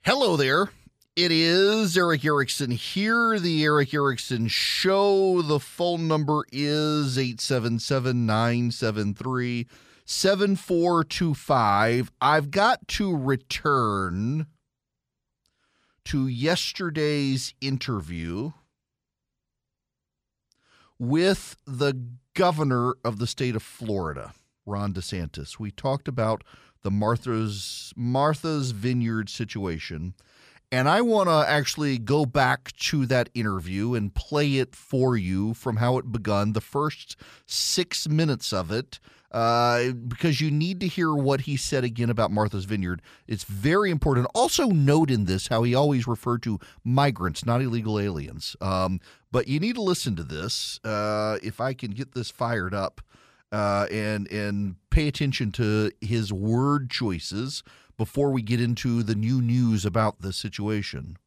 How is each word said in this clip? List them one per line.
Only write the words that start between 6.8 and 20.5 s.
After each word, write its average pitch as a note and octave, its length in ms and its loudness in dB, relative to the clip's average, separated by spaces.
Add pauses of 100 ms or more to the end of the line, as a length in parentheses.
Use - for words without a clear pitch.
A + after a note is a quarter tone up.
eight B2 240 -2
seven A#2 360 0
seven, B2+ 460 0
nine A#2 460 2
seven G#2+ 440 -2
three, B2 520 -4 (400)
seven G3 500 2
four E3+ 480 2
two D#3 300 0
five. A2+ 840 2
I've C#3+ 320 2
got G#3 380 2
to G3 260 -2
return B2+ 1300 0 (1600)
to C3+ 200 0
yesterday's D3 1300 -2
interview G2+ 920 -4 (2500)